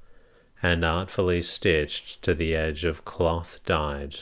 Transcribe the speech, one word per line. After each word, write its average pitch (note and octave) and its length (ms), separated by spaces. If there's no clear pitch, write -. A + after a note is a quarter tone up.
and E2+ 200
artfully F2+ 580
stitched - 800
to F2+ 100
the D#2+ 220
edge D#2+ 300
of D#2+ 200
cloth E2 600
dyed D2 560